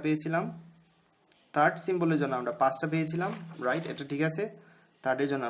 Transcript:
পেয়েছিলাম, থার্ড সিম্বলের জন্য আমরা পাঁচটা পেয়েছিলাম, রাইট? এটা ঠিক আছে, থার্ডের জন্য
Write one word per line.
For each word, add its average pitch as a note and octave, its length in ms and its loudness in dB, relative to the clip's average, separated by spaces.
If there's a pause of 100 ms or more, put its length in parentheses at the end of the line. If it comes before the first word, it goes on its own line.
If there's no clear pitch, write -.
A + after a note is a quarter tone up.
পেয়েছিলাম, D#3+ 400 0 (1120)
থার্ড E3 220 6 (100)
সিম্বলের E3+ 360 2
জন্য C3+ 180 -2
আমরা B2 120 -2 (100)
পাঁচটা C3+ 300 2
পেয়েছিলাম, E3 380 0 (360)
রাইট? D#3 260 0
এটা C#3+ 200 -8
ঠিক C#3+ 160 0
আছে, E3+ 160 -2 (580)
থার্ডের C3+ 300 2
জন্য C3+ 180 -2